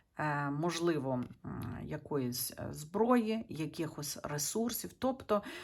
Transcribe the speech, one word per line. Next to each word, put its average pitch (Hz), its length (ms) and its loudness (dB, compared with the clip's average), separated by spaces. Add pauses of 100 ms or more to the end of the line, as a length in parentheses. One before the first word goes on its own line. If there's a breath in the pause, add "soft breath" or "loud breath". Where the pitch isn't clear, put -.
(180)
е, 143 320 0
можливо, 160 640 2 (320)
м, - 180 -6 (200)
якоїсь, 139 680 -2
е, - 220 -8
зброї, 220 760 4
якихось 147 720 -4
ресурсів. 220 760 -2
Тобто 254 440 2 (220 loud breath)